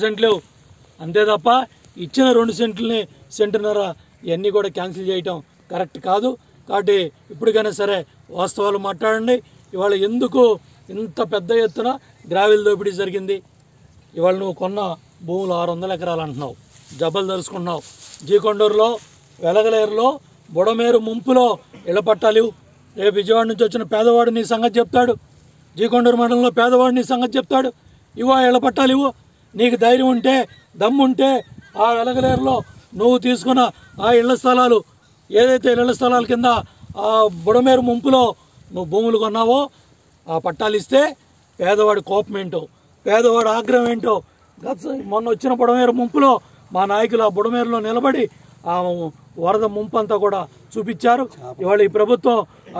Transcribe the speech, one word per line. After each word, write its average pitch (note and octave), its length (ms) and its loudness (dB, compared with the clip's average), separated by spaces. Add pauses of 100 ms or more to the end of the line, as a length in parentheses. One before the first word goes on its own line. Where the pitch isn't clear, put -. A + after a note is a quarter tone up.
సెంట్లు G#3+ 280 0
ఇవ్వు. F#3 100 0 (640)
అంతే E3+ 260 0
తప్ప F#3 180 0 (560)
ఇచ్చిన C4 220 2 (120)
రెండు A3+ 220 2
సెంట్లని, A3+ 400 -4 (360)
సెంటున్నర G#3 440 -2 (460)
ఇవన్నీ F3+ 300 -4
కూడా G3+ 200 0
క్యాన్సిల్ F#3 340 -10
చేయటం F3+ 260 -6 (360)
కరెక్ట్ F3 260 -8 (100)
కాదు. G#3 220 0 (380)
కాబట్టి G3+ 300 0 (340)
ఇప్పటికైనా G#3+ 480 -2
సరే G3+ 180 -2 (400)
వాస్తవాలు G3+ 400 -2 (100)
మాట్లాడండి. A3 480 -2 (360)
ఇవాళ G3+ 220 -2 (140)
ఎందుకు B3 340 0 (520)
ఇంత G#3+ 260 -8 (140)
పెద్ద F#3+ 160 -4 (140)
ఎత్తున A3 240 -4 (440)
గ్రావెల్ G#3 340 2
దోపిడీ G3+ 340 0
జరిగింది? G3 360 -6 (840)
ఇవాళ F3+ 240 2
నువ్వు F#3+ 200 -6
కొన్న G3 180 -4 (460)
భూములు F#3 340 -4
ఆరు F3 140 -2
వందల F#3 220 -8
ఎకరాలు E3+ 280 -6
అంటున్నావు, C3+ 300 -10 (460)
జబ్బలు E3+ 300 -2
దరుచుకున్నావు. F3 520 -8 (460)
జీకొండూరులో, G#3 600 2 (560)
వెలగలేరులో, G#3+ 640 2 (480)
బుడమేరు A3+ 420 2 (100)
ముంపులో B3 380 2 (440)
ఇళ్ల G3 180 0
పట్టాలు G#3+ 320 2
ఇవ్వు. A3+ 120 0 (480)
రేపు G3+ 200 2
విజయవాడ A3 300 2
నుంచి A3+ 160 -2
వచ్చిన A3 180 -4 (100)
పేదవాడు A#3 420 4
నీ A#3 60 0 (100)
సంగతి A3+ 280 0
చెప్తాడు, B3 340 2 (640)
జీకొండూరు A#3+ 440 4
మండలంలో A#3+ 300 2 (100)
పేదవాడు B3 380 4
నీ A#3+ 120 0
సంగతి B3 280 -2
చెప్తాడు. C4 320 0 (500)
ఇవ్వు B3+ 160 2
ఆ - 20 4 (100)
ఇళ్ల B3 180 4
పట్టాలు C4 300 2
ఇవ్వు. C#4 120 0 (460)
నీకు A#3 300 2
ధైర్యం B3+ 300 4
ఉంటే, C4 220 2 (460)
దమ్ముంటే C4 480 2 (540)
ఆ A#3 40 4 (100)
వెలగలేరులో B3+ 580 0 (440)
నువ్వు B3 160 4 (100)
తీసుకున్న B3 360 0 (420)
ఆ A3+ 60 2 (100)
ఇళ్ల B3 200 2
స్థలాలు, B3 380 4 (600)
ఏదైతే B3+ 340 2
ఇళ్ల A#3+ 240 2
స్థలాల B3 340 0
కింద A#3+ 160 0 (580)
ఆ A3 40 0 (360)
బుడమేరు B3+ 440 4
ముంపులో B3+ 320 2 (500)
నువ్వు F3+ 200 -8
భూములు A3 320 0
కొన్నావో A3+ 360 2 (640)
ఆ E3 100 -4 (100)
పట్టాలు G#3+ 340 -2
ఇస్తే C4 220 2 (580)
పేదవాడి G#3 500 0
కోపం G3+ 300 -2
ఏంటో, F3 220 -8 (440)
పేదవాడి A3+ 520 2
ఆగ్రహం A#3+ 340 0
ఏంటో. A#3 220 -2 (440)
గత, A3+ 200 -10 (340)
మొన్న A3+ 200 -2
వచ్చిన B3+ 280 -2
బుడమేరు A#3+ 400 2
ముంపులో C4+ 300 2 (440)
మా F#3 80 0 (100)
నాయకులు A3+ 340 0
ఆ G#3 100 0
బుడమేరులో A#3 500 -2
నిలబడి B3+ 380 0 (480)
ఆ - 20 -2 (680)
వరద G#3+ 200 0 (120)
ముంపు G#3+ 240 -6
అంతా G#3+ 240 -2
కూడా G3 160 0 (340)
చూపించారు. A#3 500 0 (380)
ఇవాళ G3+ 260 2
ఈ - 80 -8
ప్రభుత్వం A#3 420 2 (420)